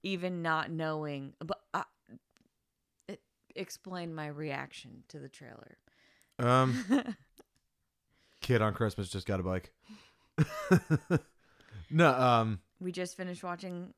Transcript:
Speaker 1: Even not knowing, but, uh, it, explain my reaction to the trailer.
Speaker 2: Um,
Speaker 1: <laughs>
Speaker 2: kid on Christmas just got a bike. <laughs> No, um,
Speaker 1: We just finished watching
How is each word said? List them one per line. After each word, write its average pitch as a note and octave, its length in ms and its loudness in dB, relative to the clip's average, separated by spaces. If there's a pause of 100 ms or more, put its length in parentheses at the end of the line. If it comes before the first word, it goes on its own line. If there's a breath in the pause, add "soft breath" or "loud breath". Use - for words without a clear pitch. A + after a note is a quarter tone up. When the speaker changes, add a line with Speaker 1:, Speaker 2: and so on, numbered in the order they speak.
Speaker 1:
Even F3+ 380 -2
not D#3+ 300 0
knowing, D3+ 680 -4
but, D#3+ 200 -6 (140)
uh, - 100 -2 (1200)
it, - 140 -12 (340)
explain F3+ 600 -8
my D3+ 120 -6
reaction C#3 800 -8
to D3+ 100 -16
the C3+ 100 -14
trailer. - 480 -20 (600 soft breath)
Speaker 2:
Um, B2+ 500 4
Speaker 1:
<laughs> A#3+ 260 2 (1300)
Speaker 2:
kid A#2+ 200 2
on G#2+ 120 2
Christmas G#2 360 -2
just F#2+ 180 -6
got G2 120 0
a F2+ 40 -2
bike. F#2 300 -2 (640 loud breath)
<laughs> - 840 2 (720 soft breath)
No, D#3 220 8
um, A#2 460 4 (200)
Speaker 1:
We F#3 120 -6
just F3 260 -8
finished F3+ 260 -8
watching F3+ 540 -10